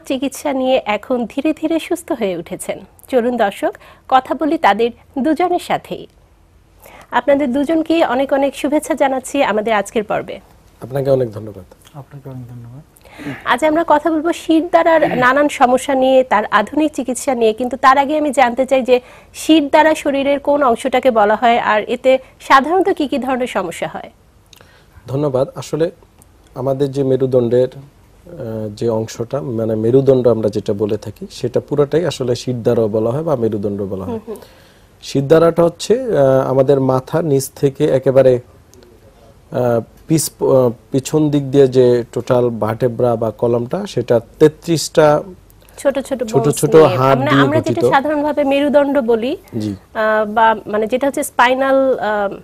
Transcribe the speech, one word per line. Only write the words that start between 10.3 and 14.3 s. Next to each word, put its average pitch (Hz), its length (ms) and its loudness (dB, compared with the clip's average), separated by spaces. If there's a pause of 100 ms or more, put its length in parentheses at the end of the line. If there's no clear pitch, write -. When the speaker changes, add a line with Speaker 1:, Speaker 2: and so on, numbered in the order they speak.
Speaker 2:
আপনাকে 131 280 -4
অনেক 127 220 2
ধন্যবাদ। 101 340 -14 (280)
Speaker 3:
আপনাকে 139 360 -18
অনেক 127 200 -14
ধন্যবাদ। 120 320 -18 (640)
Speaker 1:
আজ 254 180 -6
আমরা 311 240 -2
কথা 302 240 0
বলবো 320 220 -4